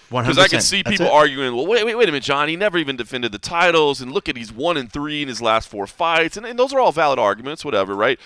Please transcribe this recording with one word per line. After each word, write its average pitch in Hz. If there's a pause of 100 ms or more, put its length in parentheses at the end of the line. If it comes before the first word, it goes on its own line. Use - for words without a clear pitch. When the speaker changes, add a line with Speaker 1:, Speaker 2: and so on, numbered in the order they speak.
Speaker 1:
One 120
hundred 131
percent. 185
Speaker 2:
'cause -
I -
can 113
see 190
Speaker 1:
That's 117
Speaker 2:
people 165
Speaker 1:
it. -
Speaker 2:
arguing, 139
"Well, 143
wait, 220
wait 226
a 160
minute, 135
John. 143
He 160
never 180
even 139
defended 120
the 104
titles. 165
And 127
look 185
at, 143
he's 110
one 156
and 123
three 147
in 139
his 113
last 113
four 101
fights." 165
And, 220
and 240
those 262
are 277
all 202
valid 160
arguments, 113
whatever, 101
right? 110